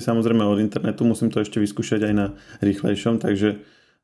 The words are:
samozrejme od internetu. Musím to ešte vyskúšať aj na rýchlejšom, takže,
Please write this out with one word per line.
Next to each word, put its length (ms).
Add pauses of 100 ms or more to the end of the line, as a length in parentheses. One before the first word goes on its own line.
samozrejme 400
od 160
internetu. 400
Musím 320
to 80
ešte 160
vyskúšať 480
aj 80
na 240 (240)
rýchlejšom, 560
takže, 400 (460)